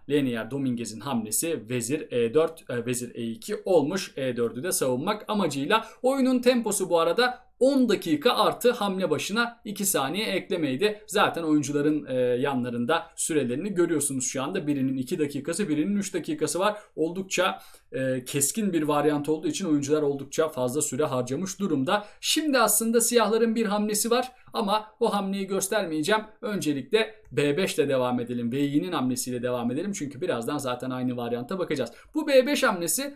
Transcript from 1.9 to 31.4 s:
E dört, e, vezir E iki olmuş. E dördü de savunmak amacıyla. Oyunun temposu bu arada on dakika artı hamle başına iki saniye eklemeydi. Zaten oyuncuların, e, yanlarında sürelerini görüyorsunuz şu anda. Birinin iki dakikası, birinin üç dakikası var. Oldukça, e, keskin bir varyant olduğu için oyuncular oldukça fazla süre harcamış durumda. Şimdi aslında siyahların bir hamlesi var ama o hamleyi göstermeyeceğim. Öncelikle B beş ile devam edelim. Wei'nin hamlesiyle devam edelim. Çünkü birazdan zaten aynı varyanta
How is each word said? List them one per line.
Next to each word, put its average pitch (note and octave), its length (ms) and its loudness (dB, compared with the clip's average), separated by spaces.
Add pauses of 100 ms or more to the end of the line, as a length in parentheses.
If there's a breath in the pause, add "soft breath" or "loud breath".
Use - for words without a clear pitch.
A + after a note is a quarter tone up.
E A#2 220 2
dört, D#3+ 360 2
e, A#2+ 160 -4
vezir B2 280 -4
E B2 80 -8
iki A#2 420 -6
olmuş. F3+ 520 2
E C3 200 -2
dördü A#2+ 260 -2
de F3+ 100 -4
savunmak D3+ 560 0
amacıyla. G3 580 0 (160 loud breath)
Oyunun B3+ 360 4
temposu A3 520 2
bu E3+ 100 6
arada E3+ 440 2 (160)
on B3+ 280 6
dakika F3+ 420 2
artı G#3+ 420 2
hamle F#3+ 380 0
başına A3+ 540 -2
iki G3+ 200 -6
saniye E3+ 420 0
eklemeydi. F#3 800 -2
Zaten E3+ 360 2
oyuncuların, D3 640 2
e, C3+ 100 -4
yanlarında B2 880 0 (100)
sürelerini D3+ 580 -2
görüyorsunuz D3+ 520 0
şu C3 160 -4
anda. E3+ 240 -4
Birinin C3+ 300 0
iki C3+ 220 -4
dakikası, D3+ 500 -2
birinin D#3+ 280 0
üç G3 180 -4
dakikası D#3 440 -2
var. G#3 200 0 (180 loud breath)
Oldukça, F3 640 0 (340 loud breath)
e, C3 320 -2
keskin F#3 480 0
bir E3 100 2
varyant D3 460 2
olduğu D#3 200 0
için F#3 180 -4
oyuncular D3 360 2
oldukça C#3+ 460 -2
fazla C3 340 -2
süre D3 220 -2
harcamış D3 560 -4
durumda. F#3 440 0 (160 loud breath)
Şimdi D#4 380 0
aslında A3+ 420 4
siyahların A3+ 540 2
bir A3+ 120 0
hamlesi G#3 440 0
var B3+ 220 0 (200 soft breath)
ama G#3+ 340 0 (140)
o G#3 140 2
hamleyi G3 320 -2
göstermeyeceğim. F#3+ 760 0 (180)
Öncelikle F#3+ 720 0 (180)
B C#3+ 240 2
beş F#3 220 0
ile C#3+ 100 2
devam B2 320 2
edelim. A#2+ 300 -4
Wei'nin C#3+ 420 0
hamlesiyle B2+ 500 -2
devam B2 280 -2
edelim. F3 220 -4
Çünkü B2+ 280 -8
birazdan C#3 380 -2
zaten B2+ 320 -4
aynı B2+ 260 -2
varyanta A#2+ 420 -4